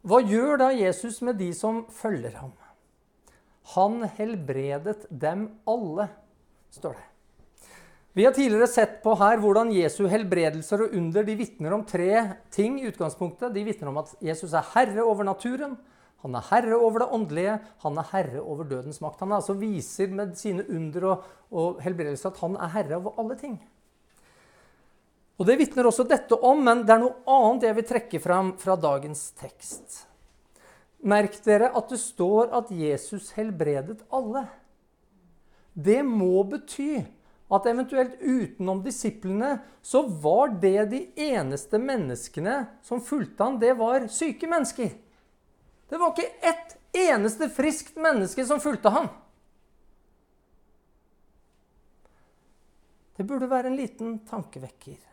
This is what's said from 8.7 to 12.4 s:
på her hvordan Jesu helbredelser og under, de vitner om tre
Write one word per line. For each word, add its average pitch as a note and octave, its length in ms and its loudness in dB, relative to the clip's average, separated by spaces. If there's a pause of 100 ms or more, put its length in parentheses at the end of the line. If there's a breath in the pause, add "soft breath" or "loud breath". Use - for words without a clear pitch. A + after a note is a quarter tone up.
på A3 160 4
her A3 180 6
hvordan G#3+ 320 4
Jesu F3+ 400 2
helbredelser F#3 760 0
og A3 120 -4
under, E3+ 300 0
de G#3+ 100 -2
vitner F#3+ 380 -4
om G#3+ 100 -4
tre G3 380 2 (260)